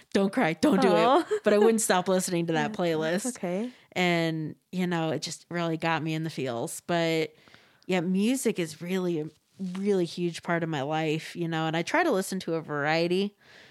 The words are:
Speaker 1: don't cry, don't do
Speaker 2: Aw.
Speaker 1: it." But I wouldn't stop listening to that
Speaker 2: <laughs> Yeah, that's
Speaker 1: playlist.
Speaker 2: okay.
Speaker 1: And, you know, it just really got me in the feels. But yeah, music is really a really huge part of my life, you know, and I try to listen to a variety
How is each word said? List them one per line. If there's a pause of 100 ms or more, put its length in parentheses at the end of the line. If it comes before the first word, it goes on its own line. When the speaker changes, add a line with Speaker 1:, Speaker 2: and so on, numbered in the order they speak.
(140)
Speaker 1:
don't
cry,
don't
do
Speaker 2:
Aw.
Speaker 1:
it."
But
I
wouldn't
stop
listening
to
that
Speaker 2:
<laughs>
Yeah,
that's
Speaker 1:
playlist.
Speaker 2:
okay. (220)
Speaker 1:
And, (160)
you
know,
it
just
really
got
me
in
the
feels.
But (500)
yeah,
music
is
really
a (500)
really
huge
part
of
my
life,
you
know,
and
I
try
to
listen
to
a
variety (360)